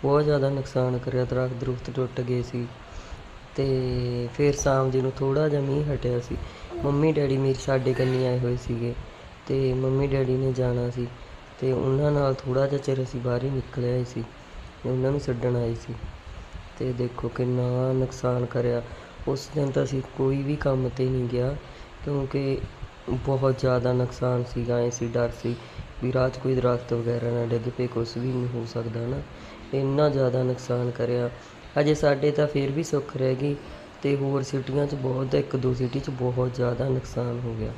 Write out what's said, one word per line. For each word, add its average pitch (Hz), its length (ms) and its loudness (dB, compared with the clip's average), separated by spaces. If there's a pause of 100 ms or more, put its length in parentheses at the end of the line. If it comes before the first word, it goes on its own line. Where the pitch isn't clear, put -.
ਬਹੁਤ 143 200 6
ਜ਼ਿਆਦਾ 143 260 4
ਨੁਕਸਾਨ 131 480 0
ਕਰਿਆ, 127 280 0
ਦਰਖਤ 127 280 0
ਦਰੁਖਤ 123 420 -4
ਟੁੱਟ 127 260 -2
ਗਏ 123 200 0
ਸੀ। 120 260 -4 (880)
ਤੇ 135 120 2 (640)
ਫਿਰ 143 220 4
ਸ਼ਾਮ 135 360 4
ਜੀ 131 100 4
ਨੂੰ 131 160 2
ਥੋੜ੍ਹਾ 139 320 2
ਜਿਹਾ 147 120 2
ਮੀਂਹ 143 320 0
ਹਟਿਆ 123 260 0
ਸੀ। - 180 -6 (460)
ਮੰਮੀ 143 280 4
ਡੈਡੀ 143 260 4
ਮੇਰੇ 135 160 4
ਸਾਡੇ 131 400 2
ਕੰਨੀ 131 320 2
ਆਏ 127 140 2
ਹੋਏ 123 180 2 (100)
ਸੀਗੇ 120 260 -2 (540)
ਤੇ 135 260 2
ਮੰਮੀ 131 340 2
ਡੈਡੀ 131 260 2
ਨੇ 131 200 2
ਜਾਣਾ 123 360 2
ਸੀ 123 180 -4 (520)
ਤੇ 131 120 2
ਉਹਨਾਂ 139 400 2
ਨਾਲ 143 220 4
ਥੋੜ੍ਹਾ 135 340 0
ਜਿਹਾ 139 140 0
ਚਿਰ 131 220 0
ਅਸੀਂ 123 180 -6
ਬਾਹਰ 120 220 0
ਹੀ 139 60 0
ਨਿਕਲ 127 340 -2
ਆਏ 123 200 2
ਸੀ 117 200 -6 (600)
ਤੇ 123 60 -2
ਉਹਨਾਂ 127 220 2
ਨੂੰ 143 80 2
ਛੱਡਣ 123 360 0
ਆਏ 117 200 0
ਸੀ। 117 180 -10 (880)
ਤੇ 127 140 -2
ਦੇਖੋ 123 340 -2
ਕਿੰਨਾ 123 680 2
ਨੁਕਸਾਨ 127 520 0
ਕਰਿਆ। 120 360 0 (460)
ਉਸ 135 280 -2
ਦਿਨ 143 160 2
ਤਾਂ 139 120 2
ਅਸੀਂ 131 180 -2 (160)
ਕੋਈ 139 240 2
ਵੀ 143 140 0
ਕੰਮ 131 340 2
'ਤੇ 127 160 -2
ਨਹੀਂ 127 220 0
ਗਿਆ 123 280 0 (480)
ਕਿਉਂਕਿ 139 540 0 (520)
ਬਹੁਤ 131 500 2
ਜ਼ਿਆਦਾ 127 340 4
ਨੁਕਸਾਨ 123 500 2 (100)
ਸੀਗਾ। 120 260 0
ਐਂ 120 120 2
ਸੀ, 120 160 -4
ਡਰ 120 240 0 (120)
ਸੀ 120 120 0 (480)
ਵੀ 127 100 0
ਰਾਹ 127 160 4
'ਚ 127 80 -8
ਕੋਈ 131 180 0
ਦਰਖਤ 123 380 2
ਵਗੈਰਾ 117 380 0
ਨਾ 120 140 0
ਡਿੱਗ 117 320 0
ਪਏ, 123 100 0
ਕੁਛ 123 300 -2
ਵੀ 120 100 -2
ਨਹੀਂ 123 200 0
ਹੋ 120 260 -4
ਸਕਦਾ 117 260 -4
ਨਾ। 127 220 -2 (520)
ਇੰਨਾ 139 360 4
ਜ਼ਿਆਦਾ 131 340 2
ਨੁਕਸਾਨ 123 480 0
ਕਰਿਆ। 120 380 0 (500)
ਹਜੇ 147 160 6
ਸਾਡੇ 147 360 4
ਤਾਂ 147 160 2
ਫਿਰ 139 240 0
ਵੀ 156 120 0
ਸੁੱਖ 143 340 -2
ਰਹਿ 131 180 2
ਗਈ 143 200 0 (460)
ਤੇ 139 140 2
ਹੋਰ 139 280 0
ਸਿਟੀਆਂ 135 440 0
'ਚ 143 80 -2
ਬਹੁਤ, 131 400 0
ਇੱਕ 139 200 2
ਦੋ 127 180 2
ਸਿਟੀ 123 260 0
'ਚ 120 100 -6
ਬਹੁਤ 123 460 0
ਜ਼ਿਆਦਾ 127 340 0
ਨੁਕਸਾਨ 123 560 -2
ਹੋ 117 140 -4
ਗਿਆ। 110 180 -2